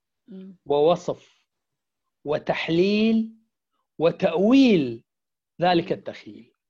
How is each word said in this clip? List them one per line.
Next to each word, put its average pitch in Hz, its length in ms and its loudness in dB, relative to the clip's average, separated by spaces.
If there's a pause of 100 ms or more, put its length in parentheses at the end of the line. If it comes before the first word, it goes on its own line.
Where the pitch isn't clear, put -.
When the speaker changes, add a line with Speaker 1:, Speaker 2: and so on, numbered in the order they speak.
(280)
Speaker 1:
مم. 190 380 -20
Speaker 2:
ووصف 147 800 -2 (800)
وتحليل 202 1080 -2 (680)
وتأويل 170 1040 2 (580)
ذلك 175 300 0
Speaker 1:
مم. 147 60 -4
Speaker 2:
التخيل. 110 560 -18 (160)